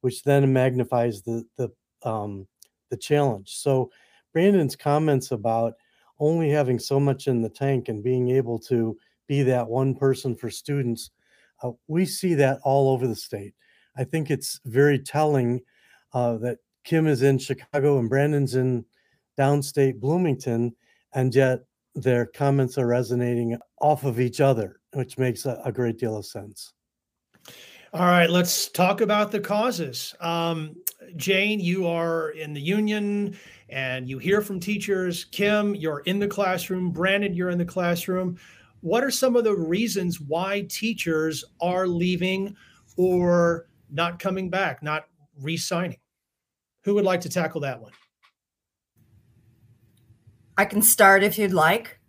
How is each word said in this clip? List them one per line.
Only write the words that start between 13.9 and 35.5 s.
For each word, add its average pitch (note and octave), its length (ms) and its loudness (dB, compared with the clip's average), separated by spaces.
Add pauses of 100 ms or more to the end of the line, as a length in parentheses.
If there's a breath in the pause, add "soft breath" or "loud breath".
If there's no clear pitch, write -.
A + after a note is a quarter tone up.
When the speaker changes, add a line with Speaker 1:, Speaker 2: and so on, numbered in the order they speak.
Speaker 1:
I C3 80 -2
think D#3+ 260 -4
it's - 360 -6
very C#3 320 4
telling, C#3 640 0 (520)
uh, A#2+ 260 0
that A#2 200 -6 (260)
Kim D#3+ 220 2
is C3+ 160 2
in C3+ 160 4
Chicago C#3 600 0
and A#2 100 0
Brandon's C#3 460 0
in B2+ 300 0 (540)
downstate C#3 600 2
Bloomington, B2 760 0 (400)
and C3 200 0
yet C3 260 4 (340)
their A#2+ 320 0
comments C#3 500 0
are B2+ 100 0
resonating A#2+ 720 0 (220)
off D3 240 2
of A#2+ 160 -2
each B2 200 -2
other, A2+ 400 2 (120)
which B2+ 260 -6
makes B2+ 280 -2
a, A#2+ 180 -6
a A#2+ 80 -4
great A#2 260 -4
deal A2 180 -4
of G2+ 100 -10
sense. - 460 -16 (1200 soft breath)
Speaker 2:
All F3+ 140 2
right, F3 240 6
let's F3 380 2
talk F#3 320 2
about G#3 320 2
the G#3 80 -2
causes. G3+ 800 -4
Um, E3 560 -4 (400)
Jane, G3 420 0
you F3+ 300 0
are E3 420 -2
in D3+ 220 -12
the C#3+ 80 -8
union G3+ 760 -2 (320 loud breath)
and C3 400 -6
you C3 100 -8
hear G3 220 2
from G3+ 200 -6
teachers. F#3 640 -4
Kim, G#3 500 0